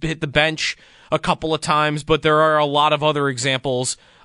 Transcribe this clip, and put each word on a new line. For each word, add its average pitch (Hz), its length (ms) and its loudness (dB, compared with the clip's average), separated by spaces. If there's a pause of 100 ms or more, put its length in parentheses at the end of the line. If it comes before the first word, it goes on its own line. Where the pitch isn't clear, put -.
hit 160 200 -6
the 156 60 -4
bench 151 500 -2 (340)
a 156 80 0
couple 160 340 -2
of 151 80 -4
times, 151 420 0
but 156 180 0
there 151 200 4
are 156 160 4
a 151 80 2
lot 147 280 2
of 147 100 0
other 147 260 0
examples 127 680 -2 (280)